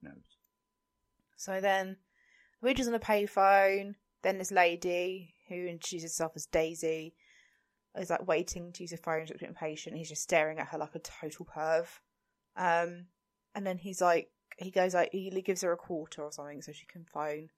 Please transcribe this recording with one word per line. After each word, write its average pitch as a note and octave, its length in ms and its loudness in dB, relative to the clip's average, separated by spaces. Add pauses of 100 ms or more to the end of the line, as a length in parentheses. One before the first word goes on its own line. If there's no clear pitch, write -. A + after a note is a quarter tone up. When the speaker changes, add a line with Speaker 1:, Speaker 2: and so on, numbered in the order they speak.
Speaker 1:
knows? C#2+ 360 -20 (1000)
Speaker 2:
so F#3+ 240 -4
then F#3+ 360 2 (640)
Luigi's B3+ 260 2
on A#3 60 0
a A3+ 60 2
payphone. G3 960 6 (260)
Then F#3+ 160 0
this F#3 140 -6
lady F3 840 2 (140)
who F3+ 80 -10
introduces E3+ 560 -8
herself E3 240 -4
as D3+ 100 -10
Daisy D#3+ 680 -2 (840)
is, F3+ 120 -6
like, F3 180 -2
waiting F3 460 -2
to F3+ 100 -12
use E3+ 80 -10
her E3+ 60 -10
phone. D#3+ 280 -4
She's D#3 100 -12
a - 40 -16
bit - 100 -10
impatient. D#3+ 460 -8
He's D#3+ 140 -10
just D3+ 140 -8
staring D#3 360 2
at D3+ 80 -6
her E3 100 -8
like D3+ 180 -6
a D#3+ 40 -8
total - 460 -12
perv. D#3+ 420 0 (720)
Um, F3 480 2 (500)
and G#3 100 -6
then F#3 120 -2
he's F3+ 240 -4
like, F3 280 4 (280)
he F#3 140 -10
goes, F#3 220 4
like, F3 200 4
he F#3+ 280 -4
gives F#3 200 -2
her F3+ 100 0
a E3+ 60 0
quarter D#3+ 440 -8
or D3+ 120 -8
something D3 280 -12
so D3+ 120 -14
she - 120 -20
can E3+ 200 -20
phone D3+ 420 -6 (100)